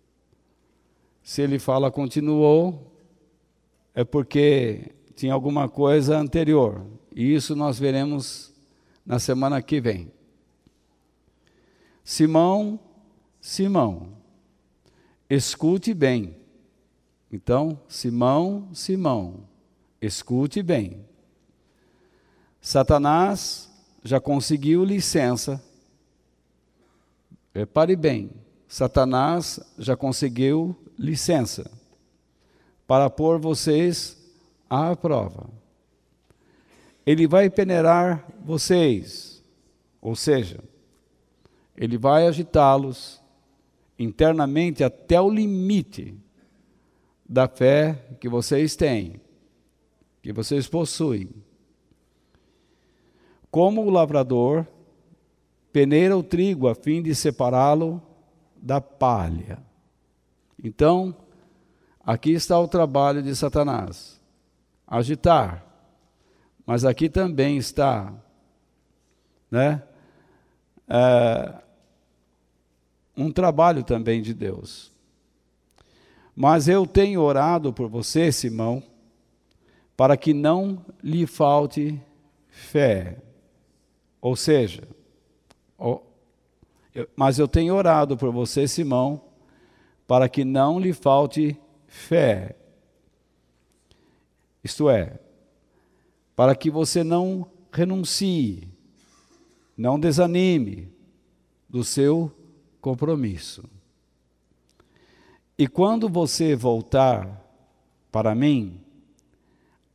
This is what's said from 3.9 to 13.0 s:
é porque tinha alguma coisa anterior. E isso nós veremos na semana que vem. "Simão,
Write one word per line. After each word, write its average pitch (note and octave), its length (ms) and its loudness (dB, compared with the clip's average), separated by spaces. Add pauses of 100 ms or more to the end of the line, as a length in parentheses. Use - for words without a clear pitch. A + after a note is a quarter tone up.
é A#2+ 80 0
porque C#3 880 0 (240)
tinha C3 180 -4
alguma C#3 360 -2
coisa C#3+ 480 2
anterior. C#3+ 680 0 (300)
E C3 180 0
isso D3+ 220 -2
nós C#3+ 240 -4
veremos C3+ 720 -4 (500)
na B2 160 -4
semana C3+ 420 -2
que D3+ 180 -4
vem. F#2+ 320 -4 (1900)
"Simão, F#3 760 0 (600)